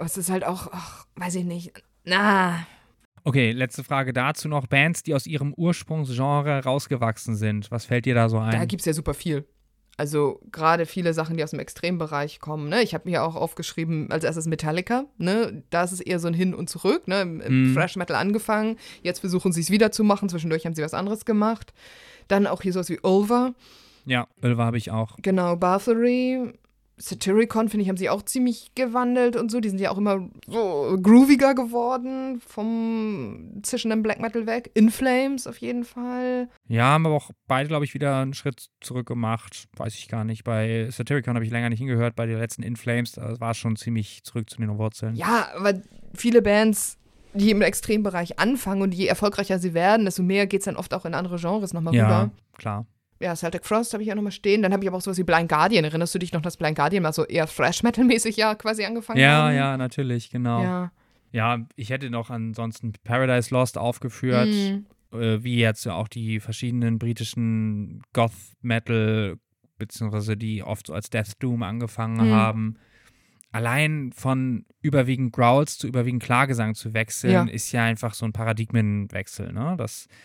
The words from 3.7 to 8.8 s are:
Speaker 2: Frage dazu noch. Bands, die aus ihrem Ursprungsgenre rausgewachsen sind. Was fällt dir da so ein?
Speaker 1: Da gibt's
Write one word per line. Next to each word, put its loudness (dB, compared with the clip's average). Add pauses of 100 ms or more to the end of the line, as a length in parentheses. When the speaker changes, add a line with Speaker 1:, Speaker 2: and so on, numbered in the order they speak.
Speaker 2:
Frage -2
dazu -2
noch. -2
Bands, 2
die -2
aus -2
ihrem -4
Ursprungsgenre 0
rausgewachsen -2
sind. -2
Was -6
fällt 0
dir 2
da 6
so 2
ein? 0
Speaker 1:
Da 2
gibt's -6